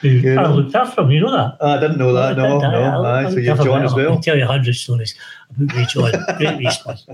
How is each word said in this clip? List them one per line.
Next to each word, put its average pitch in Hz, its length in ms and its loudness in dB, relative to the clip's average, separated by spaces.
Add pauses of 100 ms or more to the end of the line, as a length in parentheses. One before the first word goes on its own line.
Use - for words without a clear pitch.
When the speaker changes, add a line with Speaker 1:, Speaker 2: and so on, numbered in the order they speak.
Speaker 1:
He, 131 200 4
Speaker 2:
You 131 180 2
Speaker 1:
I 196 60 2
Speaker 2:
know? 147 120 2
Speaker 1:
looked 139 180 0
after 240 280 0
him, 135 80 2
you 151 100 4
know 240 100 0
that? 131 320 -2
Speaker 2:
I 143 160 2
didn't 151 200 0
know 127 160 2
that, 131 240 0
Speaker 1:
I 131 100 0
Speaker 2:
no, 143 120 2
Speaker 1:
did, 139 60 0
I, 127 60 0
Speaker 2:
no. 123 320 0
Speaker 1:
I, 123 60 -2
Speaker 2:
Aye, 123 100 0
Speaker 1:
I - 40 0
Speaker 2:
so 143 60 -2
Speaker 1:
looked 127 120 -2
Speaker 2:
you've 120 80 0
Speaker 1:
after 151 140 2
Speaker 2:
John 135 160 2
Speaker 1:
him. 135 60 0
Speaker 2:
as 131 60 0
Speaker 1:
I 131 40 0
Speaker 2:
well. 147 180 0
Speaker 1:
can 160 80 -2
tell 160 140 0
you 131 80 2
a - 20 -2
hundred 123 280 0
stories 120 400 -4 (360)
about 135 260 -2
wee 123 100 0
John. 120 260 0 (140)
Speaker 2:
<laughs> - 120 -4
Speaker 1:
Great 151 180 -2
wee 131 140 -2
sport. - 440 -10